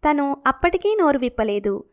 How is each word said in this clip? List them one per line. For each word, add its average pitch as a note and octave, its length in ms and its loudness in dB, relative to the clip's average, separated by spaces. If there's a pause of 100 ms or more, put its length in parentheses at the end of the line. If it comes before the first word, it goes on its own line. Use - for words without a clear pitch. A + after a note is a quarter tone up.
(100)
తను C#4+ 260 0 (100)
అప్పటికీ F4+ 540 0
నోరు C#4+ 180 2
విప్పలేదు. G#3+ 760 -4